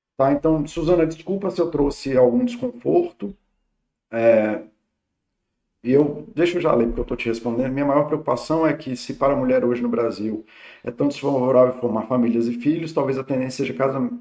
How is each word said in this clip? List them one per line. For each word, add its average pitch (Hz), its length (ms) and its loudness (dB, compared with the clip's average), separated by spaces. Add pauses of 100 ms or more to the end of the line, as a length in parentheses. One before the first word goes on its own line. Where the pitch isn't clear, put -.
(180)
Tá? 135 140 2
Então, 151 340 0
Suzana, 165 400 2
desculpa 190 440 -6
se 180 100 -2
eu 170 100 -2
trouxe 139 440 -2
algum 123 300 4
desconforto. 247 880 -2 (760)
É... 110 500 4 (1200)
e 123 100 -2
eu, 143 440 2
deixa 175 220 0
eu - 20 -4
já 151 140 2
ler, 117 140 2
porque 120 120 -4
eu 117 60 -4
tô 127 100 -6
te - 120 -6
respondendo. 120 440 -2
Minha 139 140 0
maior 143 200 2
preocupação 156 600 0
é 147 80 2
que, 127 200 -8
se - 200 -8
para 139 180 0
a 135 40 0
mulher 127 280 2
hoje 120 160 0
no 120 80 -2
Brasil 110 560 -4 (400)
é 123 60 -8
tão 143 180 -2
desfavorável 127 720 2
formar 110 220 -2
famílias 117 440 2
e 120 60 -2
filhos, 156 400 -2
talvez 135 260 0
a 131 60 -6
tendência 131 400 -4
seja 135 80 -4
cada 135 380 -2 (100)